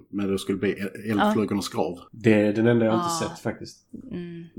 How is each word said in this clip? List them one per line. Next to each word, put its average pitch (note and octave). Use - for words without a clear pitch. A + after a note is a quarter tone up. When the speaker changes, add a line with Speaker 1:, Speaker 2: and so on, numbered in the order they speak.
Speaker 1:
men G2
det F#2+
skulle G2
bli G2
E-, F#2+
Speaker 2:
Ja. A2
Speaker 1:
Eldflugornas G#2+
grav. F2+
Speaker 3:
Det A2
är G#2
den A2+
enda A#2
jag A2
inte A2+
Speaker 2:
Ah. -
Speaker 3:
sett -
faktiskt. -
Speaker 2:
Mm. F3